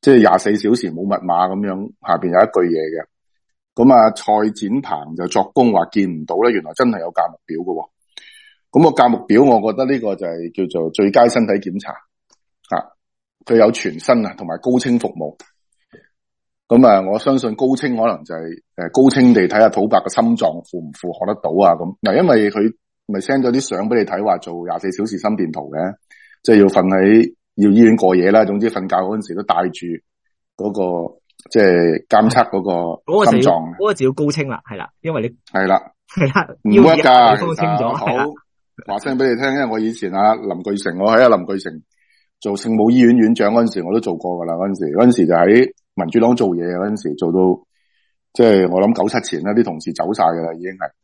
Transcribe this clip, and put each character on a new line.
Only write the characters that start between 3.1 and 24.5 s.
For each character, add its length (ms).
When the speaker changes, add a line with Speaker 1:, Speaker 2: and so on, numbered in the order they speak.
Speaker 1:
噉 180
啊， 200
蔡 200
展 300
鵬 360
就 100
作 260
供 200
話 200
見 160
唔 160
到 120
呢， 140
原 120
來 100
真 160
係 120
有 120
價 180
目 140
表 140
嘅 160
喎。 160
噉 120
個 200
價 80
目 160
表， 160
我 300
覺 40
得 80
呢 140
個 180
就 100
係 420
叫 120
做 100
最 200
佳 180
身 180
體 80
檢 240
查。 140
佢 120
有 160
全 280
身 240
啊， 120
同 100
埋 120
高 200
清 200
服 100
務。 280
噉 220
啊， 220
我 80
相 200
信 180
高 200
清 200
可 100
能 180
就 100
係， 280
誒， 260
高 80
清 240
地 140
睇 120
吓 80
土 180
伯 140
嘅 80
心 280
臟 280
負 140
唔 140
負 200
荷 140
得 140
到 100
啊， 260
噉。 240
嗱， 220
因 40
為 240
佢 220
咪 140
send 220
咗 100
啲 80
相 280
畀 100
你 60
睇， 200
話 140
做 280